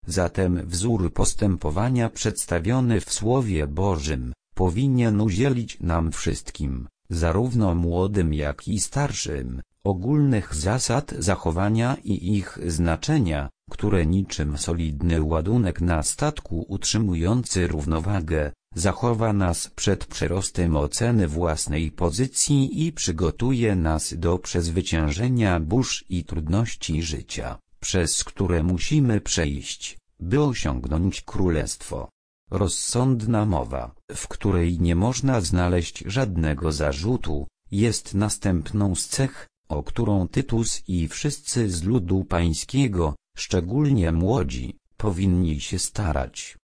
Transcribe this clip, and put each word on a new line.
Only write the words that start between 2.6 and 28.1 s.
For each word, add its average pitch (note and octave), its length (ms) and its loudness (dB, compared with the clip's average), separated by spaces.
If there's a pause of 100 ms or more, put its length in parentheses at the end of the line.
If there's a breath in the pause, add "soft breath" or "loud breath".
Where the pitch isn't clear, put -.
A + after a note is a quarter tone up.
w - 120 -8
Słowie G#2+ 540 0
Bożym D2 680 -2 (220)
powinien A2+ 680 2
udzielić A2+ 580 0
nam E2 320 0
wszystkim, C2+ 760 -4 (220)
zarówno F#2 680 2
młodym, F2 580 2
jak D2 340 -4
i G2 120 -2
starszym, C#2+ 840 -4 (220)
ogólnych A2 720 2
zasad A#2 640 0
zachowania G#2 840 0
i G2 340 0
ich - 300 -6
znaczenia, E2 840 0 (200)
które G2 360 2
niczym D#2+ 520 0
solidny E2 680 0
ładunek E2+ 580 2
na E2 220 2
statku - 640 -2
utrzymujący G2 1000 0
równowagę, D#2+ 840 0 (240)
zachowa A2+ 580 0
nas F#2 420 0
przed - 300 0
przerostem F2 680 -2
oceny G2+ 520 2
własnej D#2 640 -2
pozycji C3+ 960 0
i E3+ 40 -2
przygotuje G#2+ 840 0
nas D#2+ 420 0
do F2 220 2
przezwyciężenia F2 1200 0
burz G2 500 0
i F2+ 140 -2
trudności D#2+ 800 -2
życia, - 540 -8 (220)
przez - 440 0